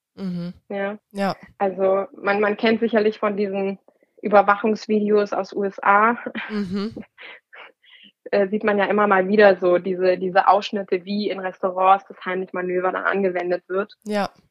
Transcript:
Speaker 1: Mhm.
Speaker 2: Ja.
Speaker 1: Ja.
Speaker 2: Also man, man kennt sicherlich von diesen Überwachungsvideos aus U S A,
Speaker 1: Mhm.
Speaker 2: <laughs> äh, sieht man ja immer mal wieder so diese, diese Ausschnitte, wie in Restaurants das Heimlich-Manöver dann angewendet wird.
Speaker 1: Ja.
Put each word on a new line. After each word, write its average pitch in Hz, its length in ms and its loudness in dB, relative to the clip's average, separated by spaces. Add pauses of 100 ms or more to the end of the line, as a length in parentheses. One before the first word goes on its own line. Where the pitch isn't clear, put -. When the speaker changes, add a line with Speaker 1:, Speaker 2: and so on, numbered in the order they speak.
(160)
Speaker 1:
Mhm. 180 380 -8 (160)
Speaker 2:
Ja. 202 280 -6 (140)
Speaker 1:
Ja. 196 240 -2 (220)
Speaker 2:
Also 190 480 0 (100)
man, 202 240 -2
man 208 160 0
kennt 220 240 0
sicherlich 214 400 0
von 202 160 -2
diesen 196 420 -4 (440)
Überwachungsvideos 208 1120 2
aus 190 200 -4
U 208 100 0
S 196 200 -6
A, 214 320 4 (340)
Speaker 1:
Mhm. 208 460 -6
Speaker 2:
<laughs> 208 100 -16 (1300)
äh, 202 160 2
sieht 208 160 -4
man 208 140 0
ja 196 80 2
immer 208 220 2
mal 190 200 2
wieder 202 300 6
so 180 200 2
diese, 180 400 0
diese 185 300 0
Ausschnitte, 196 580 0
wie 202 240 -4
in 190 100 -6
Restaurants 185 680 0
das 202 180 -20
Heimlich-Manöver 180 680 -4
dann 185 140 -4
angewendet 180 640 -2
wird. 196 260 -4 (100)
Speaker 1:
Ja. 208 260 -2 (220)